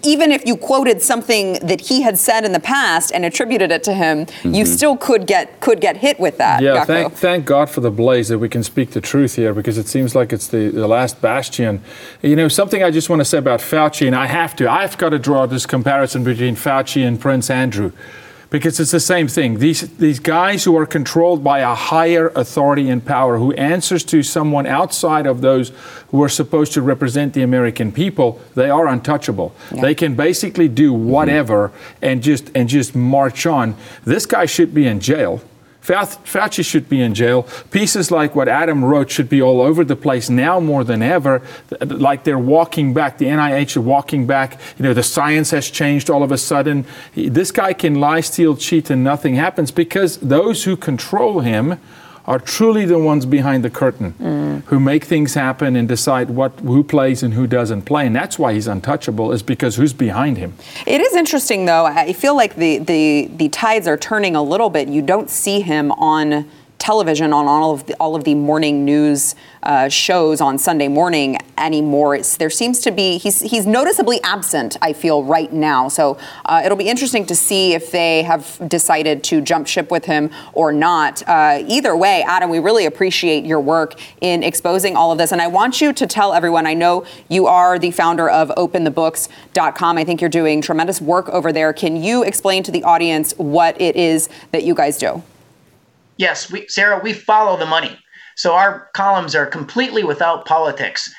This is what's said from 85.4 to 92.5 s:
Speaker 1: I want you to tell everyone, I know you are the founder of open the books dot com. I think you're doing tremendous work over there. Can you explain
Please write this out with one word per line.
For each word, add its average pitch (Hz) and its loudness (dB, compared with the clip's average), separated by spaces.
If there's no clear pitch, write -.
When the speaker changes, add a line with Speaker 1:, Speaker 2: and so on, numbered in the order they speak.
Speaker 1:
I 170 0
want 208 0
you 294 2
to 262 -2
tell 202 0
everyone, 170 2
I 156 0
know 175 2
you 185 2
are 180 4
the 175 -2
founder 170 0
of 160 2
open 175 -2
the 156 0
books 160 -2
dot 160 0
com. 170 0
I 160 0
think 160 -4
you're 170 0
doing 156 2
tremendous 165 -2
work 175 0
over 165 -2
there. 156 0
Can 160 -4
you 233 0
explain 190 -2